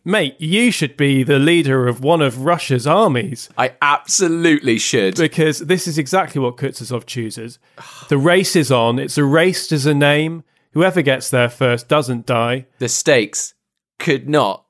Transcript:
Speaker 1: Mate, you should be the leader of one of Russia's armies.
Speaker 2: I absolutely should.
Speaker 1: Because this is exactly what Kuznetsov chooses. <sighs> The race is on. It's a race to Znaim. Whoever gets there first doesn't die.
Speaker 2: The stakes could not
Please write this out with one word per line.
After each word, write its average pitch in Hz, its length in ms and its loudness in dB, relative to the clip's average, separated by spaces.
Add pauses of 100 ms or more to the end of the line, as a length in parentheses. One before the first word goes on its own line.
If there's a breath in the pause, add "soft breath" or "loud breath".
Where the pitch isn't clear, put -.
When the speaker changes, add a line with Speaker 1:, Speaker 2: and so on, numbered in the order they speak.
Speaker 1:
Mate, 170 360 -2
you 208 300 2
should - 260 -4
be 139 280 2
the 139 160 2
leader 139 480 2
of 123 160 -4
one 160 180 2
of 131 220 -2
Russia's 143 420 -2
armies. 147 640 0 (100)
Speaker 2:
I 131 240 -2
absolutely 151 960 2
should. 98 380 0
Speaker 1:
Because 156 440 0
this 175 280 -2
is 151 100 -6
exactly 156 420 -2
what 123 160 -4
Kuznetsov 117 500 -8
chooses. 117 520 -10 (200)
<sighs> - 300 -20
The 147 100 2
race 175 360 2
is 147 160 2
on. 120 300 2
It's 143 180 -6
a 147 60 4
race 160 440 2
to 160 80 -2
Znaim. 147 680 0 (280)
Whoever 170 300 2
gets 131 280 0
there 123 200 2
first 120 380 -2
doesn't 127 380 0
die. 120 400 -2 (120)
Speaker 2:
The 123 100 -4
stakes - 640 0 (460)
could 135 300 -2
not 123 420 0